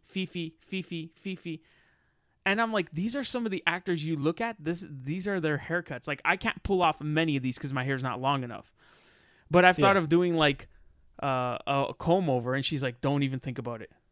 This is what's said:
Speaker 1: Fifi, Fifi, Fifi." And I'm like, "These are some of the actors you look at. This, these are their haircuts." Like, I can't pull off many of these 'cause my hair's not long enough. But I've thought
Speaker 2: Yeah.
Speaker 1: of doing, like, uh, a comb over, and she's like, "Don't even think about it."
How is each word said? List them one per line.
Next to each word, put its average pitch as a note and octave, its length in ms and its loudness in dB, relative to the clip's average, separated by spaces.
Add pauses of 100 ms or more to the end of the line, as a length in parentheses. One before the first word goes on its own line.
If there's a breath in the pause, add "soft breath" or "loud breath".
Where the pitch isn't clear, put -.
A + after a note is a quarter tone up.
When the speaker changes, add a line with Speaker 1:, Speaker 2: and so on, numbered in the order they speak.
Speaker 1:
Fifi, F3 540 -6
Fifi, E3+ 540 -8
Fifi." F3 480 -10 (840 soft breath)
And G3+ 160 2
I'm A3+ 120 -2
like, G3 180 -2
"These G3 240 -4
are C#4 80 -4
some A#3+ 220 -2
of G#3+ 80 -2
the F#3+ 160 -4
actors F3 360 0
you D#3+ 120 0
look D3+ 240 0
at. A3+ 180 -4
This, E3+ 320 -6
these D3 380 -6
are G3 100 0
their D#3 200 0
haircuts." E3 500 -6
Like, C#3+ 160 -6
I F3 120 4
can't - 280 -4
pull F#3 180 2
off D#3 180 4
many D3+ 360 2
of C3 80 -2
these B2+ 120 -2
'cause C3+ 160 -6
my B2+ 120 -2
hair's C3+ 180 -2
not B2 180 -4
long C3+ 220 0
enough. - 300 -12 (760 soft breath)
But F3+ 160 8
I've F3+ 120 8
thought G3 180 6
Speaker 2:
Yeah. F#3+ 80 4
Speaker 1:
of D3+ 60 -2
doing, F3 260 4
like, D3+ 320 2 (560)
uh, B2+ 360 -2 (100)
a C#3 280 0
comb F3 320 2
over, B2+ 260 0
and C#3 100 -2
she's C#3+ 180 -4
like, B2 180 -6
"Don't C#3 220 2
even C3+ 160 -2
think B2+ 200 -8
about A#2+ 240 -8
it." - 100 -18 (200)